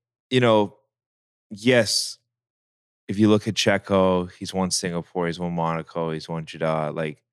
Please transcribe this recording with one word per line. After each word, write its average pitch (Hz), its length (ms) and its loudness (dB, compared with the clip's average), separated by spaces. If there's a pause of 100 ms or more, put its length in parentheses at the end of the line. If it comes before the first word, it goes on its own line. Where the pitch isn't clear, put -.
(300)
you 127 100 2
know, 110 360 4 (760)
yes, 113 680 2 (880)
if 98 100 -4
you 107 100 6
look 107 200 4
at 101 60 -4
Checo, 95 800 2
he's - 220 -12
won 92 160 -2
Singapore, 87 560 -4
he's 85 140 -6
won 87 140 -6
Monaco, 82 580 -4
he's 80 160 -8
won 82 160 -8
Jeddah. 78 500 -4
Like, 78 280 -8 (100)